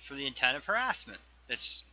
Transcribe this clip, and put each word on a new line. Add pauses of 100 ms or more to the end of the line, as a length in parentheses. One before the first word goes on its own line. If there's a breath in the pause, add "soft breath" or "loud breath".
for
the
intent
of
harassment. (280)
It's (100)